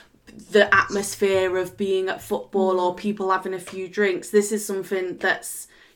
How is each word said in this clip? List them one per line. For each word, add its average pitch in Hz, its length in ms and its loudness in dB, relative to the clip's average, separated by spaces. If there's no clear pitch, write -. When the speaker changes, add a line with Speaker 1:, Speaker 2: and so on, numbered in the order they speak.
Speaker 1:
the 202 200 6
atmosphere 190 840 0
of 180 200 -4
being 190 320 -2
at - 140 -6
football 185 560 0
or 180 160 2
Speaker 2:
Mm. - 40 -14
Speaker 1:
people 196 340 0
having 190 220 -2
a 185 40 -6
few 185 300 -10
drinks. 185 420 0
This 208 220 4
is 208 120 0
something 185 540 -4
that's, - 480 -2